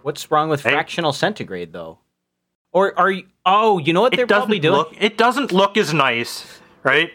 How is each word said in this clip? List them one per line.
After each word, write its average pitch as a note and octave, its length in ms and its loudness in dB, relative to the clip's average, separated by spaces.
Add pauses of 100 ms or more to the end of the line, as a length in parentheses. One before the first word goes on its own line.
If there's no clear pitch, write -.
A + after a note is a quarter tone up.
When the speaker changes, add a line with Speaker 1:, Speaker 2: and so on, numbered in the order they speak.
Speaker 1:
What's - 280 -10
wrong D#3 200 2
with C#3+ 140 -2
Speaker 2:
Right? B2+ 100 2
Speaker 1:
fractional D#3+ 380 -2
centigrade, F#2 600 -6
though? E2 260 -16 (760)
Or F#3+ 260 0
are F#3+ 120 2
you, G3 140 -6 (200)
oh, G#3 340 4
you D#3+ 140 0
know F3 100 2
what B3 100 2
Speaker 2:
It C4+ 60 0
Speaker 1:
they're B3 80 0
Speaker 2:
doesn't G#3 160 2
Speaker 1:
probably G#3+ 180 -2
doing? D#3 160 2
Speaker 2:
look, D#3 240 -2
it F3 160 -2
doesn't A#3 360 0
look G3 260 2
as D#3+ 160 0
nice, B2 680 -2 (220)
right? D3 320 2